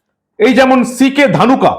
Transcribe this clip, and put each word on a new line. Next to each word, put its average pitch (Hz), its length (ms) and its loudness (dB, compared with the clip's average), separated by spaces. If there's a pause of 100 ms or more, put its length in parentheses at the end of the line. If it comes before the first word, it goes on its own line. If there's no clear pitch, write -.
(380)
এই 240 160 0
যেমন 254 300 2
সি 262 280 -2
কে 277 160 0
ধানুকা, 196 520 0